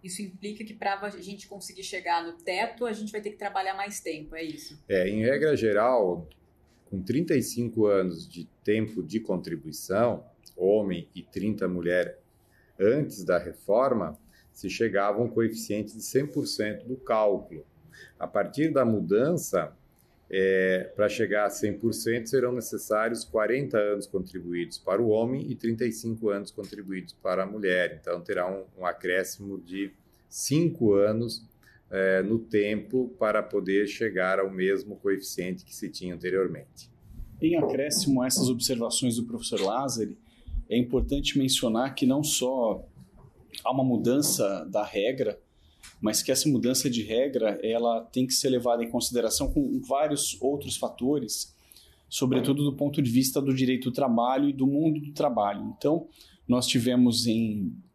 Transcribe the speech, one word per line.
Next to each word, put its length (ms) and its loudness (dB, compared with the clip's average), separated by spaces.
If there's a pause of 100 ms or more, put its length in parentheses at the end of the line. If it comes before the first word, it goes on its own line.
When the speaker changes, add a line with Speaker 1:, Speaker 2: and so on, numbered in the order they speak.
Speaker 1:
isso 180 -10
implica 420 -10
que 100 -12
pra 260 -2
a 100 -6
gente 380 -14
conseguir 360 -16
chegar 420 -2
no 80 -10
teto, 520 -4
a 80 -2
gente 180 -8
vai 100 -6
ter 100 -8
que 60 -18
trabalhar 380 -4
mais 240 -8
tempo, 360 -10
é 80 -8
isso? 440 -12
Speaker 2:
É, 200 4
em 160 0
regra 320 4
geral, 720 4 (640)
com 120 -4
trinta 340 2
e 80 4
cinco 440 0
anos 400 2
de 200 -14 (160)
tempo 400 0
de 160 -4
contribuição, 1040 -2 (320)
homem 580 2
e 80 -14
trinta 460 -4
mulher 520 0 (600)
antes 440 2
da 140 2
reforma, 800 0 (340)
se 200 -10
chegava 480 0
a 40 2
um 60 -2
coeficiente 640 -2
de 80 -14
cem 240 0
por 220 -4
cento 400 -4
do 80 -6
cálculo. 680 0 (540)
A 80 -6
partir 480 0
da 100 6
mudança, 880 2 (560)
é, 680 2
pra 120 2
chegar 380 2
a 60 2
cem 260 -2
por 160 0
cento, 340 -2
serão 240 2
necessários 720 -2
quarenta 540 0
anos 300 0
contribuídos 720 -6
para 200 0
o 100 4
homem 380 2
e 60 -6
trinta 320 -2
e 60 0
cinco 380 -4
anos 200 -2
contribuídos 720 -10
para 220 0
a 20 0
mulher. 560 0
Então, 180 -4
terá 300 -2
um, 140 -6 (180)
um 20 -6
acréscimo 800 -2
de 300 -6 (360)
cinco 680 2
anos, 520 2 (460)
é, 320 2
no 160 0
tempo 800 0
para 240 2
poder 420 0
chegar 540 0
ao 100 0
mesmo 460 -2
coeficiente 680 -4
que 120 -20
se 120 -8
tinha 280 -8
anteriormente. 720 -4 (500)
Speaker 3:
Em 160 4
acréscimo 680 2
a 20 2
essas 240 2
observações 680 0
do 80 -2
professor 360 -4
Lázari, 560 -2 (500)
é 80 -2
importante 640 0
mencionar 560 0
que 140 2
não 160 4
só 600 0 (800)
há 80 0
uma 120 2
mudança 840 2
da 180 -2
regra, 560 0 (600)
mas 220 0
que 100 -2
essa 160 2
mudança 420 2
de 120 0
regra, 600 0
ela 380 0
tem 260 -2
que 60 -2
ser 160 0
levada 340 2
em 60 -4
consideração 640 0
com 300 0
vários 600 -2
outros 360 -2
fatores, 800 -2 (520)
sobretudo 560 0
do 120 0
ponto 260 0
de 80 2
vista 320 2
do 120 2
direito 360 0
do 40 -4
trabalho 560 2
e 40 0
do 140 2
mundo 320 2
do 140 -10
trabalho. 600 0
Então, 320 0 (400)
nós 200 2
tivemos 580 4
em 480 0 (220)